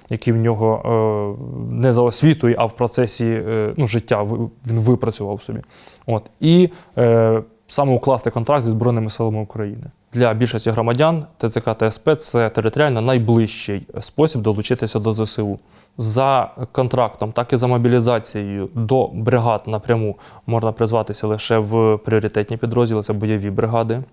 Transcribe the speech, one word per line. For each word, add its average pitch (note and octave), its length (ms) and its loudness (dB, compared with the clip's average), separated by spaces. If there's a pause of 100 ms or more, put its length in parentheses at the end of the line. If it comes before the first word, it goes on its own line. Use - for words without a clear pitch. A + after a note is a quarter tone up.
які A#2 220 -2
в A2+ 60 2
нього, A2+ 480 2
е, A2+ 880 -2
не A#2+ 200 2
за A#2+ 80 4
освітою, A#2+ 560 4
а A#2 80 2
в G#2+ 60 -4
процесі, A#2+ 540 -2
е, A2 520 -2
ну, C#3 100 2
життя G#2+ 360 0
ви-, A2+ 260 -4 (180)
він A2+ 120 0
випрацював G#2+ 640 0
собі. A2 180 -10 (480)
От. A2 160 -2 (160)
І, F3 300 6 (280)
е, A2+ 460 4 (240)
саме C#3 260 0
укласти B2 360 0
контракт B2+ 340 0
зі A2+ 60 0
Збройними A2 400 0
Силами A2 320 -4
України. G#2+ 420 -10 (300)
Для A#2+ 200 2
більшості A2+ 380 -2
громадян C3 540 0 (120)
Т A#2 120 -2
Ц A2+ 120 -2
К A2+ 120 -2
та A2 120 0
С A2 120 0
П — D#3 180 2
це A#2 340 0
територіально A#2 520 0
найближчий A2+ 880 0 (120)
спосіб D3 420 0
долучитися A2 580 -2
до G#2+ 140 0
З A2 60 -4
С A2 200 -4
У. G2+ 200 -4 (380)
За B2 540 0 (200)
контрактом, A#2+ 600 -2
так A#2+ 220 -2
і B2+ 40 2
за B2 100 2
мобілізацією A#2 1040 0
до A#2 340 0
бригад A2+ 580 0
напряму A2 500 -2 (320)
можна A2+ 240 0
призватися A2 560 -2
лише G#2+ 300 0
в A2 400 2
пріоритетні A2 600 -2
підрозділи, A2+ 440 0
це G#2+ 120 -4
бойові G#2 360 -2
бригади. A2+ 640 -2